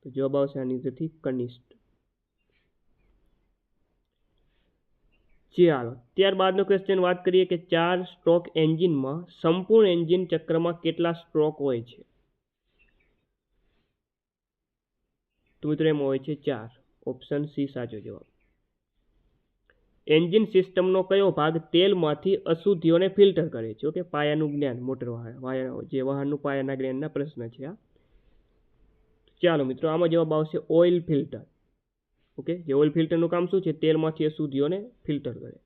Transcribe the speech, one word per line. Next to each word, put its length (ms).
તો 60
જવાબ 280
આવશે 220
આની 160
અંદરથી 320
કનિષ્ઠ. 680
ચાલો, 380
ત્યારબાદનો 480
ક્વેશ્ચન 360
વાત 260
કરીએ 200
કે 120
ચાર 460
સ્ટ્રોક 420
એન્જિનમાં 720
સંપૂર્ણ 460
એન્જિન 380
ચક્રમાં 560
કેટલા 300
સ્ટ્રોક 480
હોય 220
છે? 240
તો 80
મિત્રો 180
એમાં 160
હોય 160
છે 160
ચાર. 340
ઓપ્શન 380
સી 220
સાચો 320
જવાબ. 340
એન્જિન 380
સિસ્ટમનો 580
કયો 280
ભાગ 260
તેલમાંથી 800
અશુદ્ધિઓને 720
ફિલ્ટર 400
કરે 260
છે? 140
ઓકે, 140
પાયાનું 500
જ્ઞાન, 280
મોટર 300
વાહન, 280
વાહન, 440
જે 200
વાહનનું 400
પાયાના 340
જ્ઞાનના 320
પ્રશ્ન 400
છે 180
આ. 120
ચાલો 220
મિત્રો, 260
આમાં 200
જવાબ 240
આવશે 260
ઓઇલ 320
ફિલ્ટર. 400
ઓકે, 200
જે 160
ઓઇલ 160
ફિલ્ટરનું 400
કામ 160
શું 160
છે? 100
તેલમાંથી 540
અશુદ્ધિઓને 640
ફિલ્ટર 280
કરે. 320